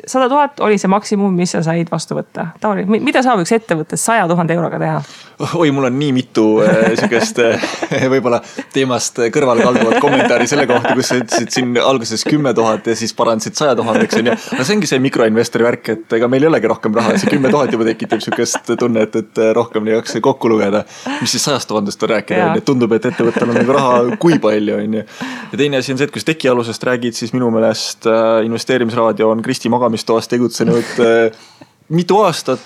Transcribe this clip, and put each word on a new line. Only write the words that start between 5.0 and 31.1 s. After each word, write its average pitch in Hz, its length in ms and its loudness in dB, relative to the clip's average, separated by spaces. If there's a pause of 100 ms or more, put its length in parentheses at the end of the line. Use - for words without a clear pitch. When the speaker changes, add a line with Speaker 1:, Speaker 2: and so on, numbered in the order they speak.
Speaker 2:
Oi, 160 160 2
mul 135 160 0
on 123 100 -2
nii 147 160 0
mitu, 123 320 2 (160)
äh, 110 380 4
sihukest, 113 400 0
äh, 120 680 -2
<laughs> 131 60 0
võib-olla 120 280 0 (320)
teemast 127 580 -2
kõrvale 139 320 2
kalduvat 123 400 2
kommentaari 123 440 2
selle 143 200 0
kohta, 120 260 0
kus 123 160 -2
sa 127 80 0
ütlesid 120 380 -2
siin 123 240 -2
alguses 113 480 0
kümme 147 260 2
tuhat 113 380 0
ja 110 80 0
siis 113 160 -6
parandasid 113 420 0
saja 147 220 2
tuhandeks, 113 400 0
on - 140 0
ju. 220 40 -2 (220)
No 131 80 -2
see 208 80 0
ongi 196 160 0
see 135 100 2
mikroinvestori 117 640 2
värk, 117 300 -2
et 113 240 -4
ega 120 100 2
meil 135 160 2
ei 160 60 4
olegi 113 180 2
rohkem 110 300 -2
raha. 117 180 2
See 196 140 0
kümme 147 180 2
tuhat 139 220 2
juba 110 160 0
tekitab 113 320 -2
sihukest - 540 -4 (100)
tunnet, 113 320 0
et, 110 240 -4
äh, 110 160 4
rohkem 110 320 -2
ei 110 80 2
jaksa 113 240 -4
kokku 131 320 0
lugeda, 104 320 0 (380)
mis 117 100 -4
siis - 160 -4
sajast 135 240 -4
tuhandest 107 320 -4
on - 140 0
rääkida, 185 240 -2
Speaker 1:
Jaa. 165 100 2
Speaker 2:
on - 80 -2
ju. - 80 -8
Tundub, 123 320 2
et 131 80 -4
ettevõttel 117 400 -2
on 117 140 0
nagu 131 160 2
raha 127 180 2 (240)
kui 165 240 4
palju, 107 320 0
on 107 240 -4
ju. 104 60 -8 (480)
Ja 110 80 -2
teine 143 180 0
asi 127 140 -4
on 131 80 -2
see, 143 80 -2
et - 20 -20
kui 117 80 -10
sa 156 140 -2
tekialusest 123 500 -2
räägid, 123 320 -2
siis 117 160 -8
minu 127 220 0
meelest, 113 580 0
äh, 113 320 2
investeerimisraadio 113 880 0
on 113 140 -2
Kristi 127 260 -2
magamistoas 113 560 0
tegutsenud, 117 720 0
äh, 113 440 2 (460)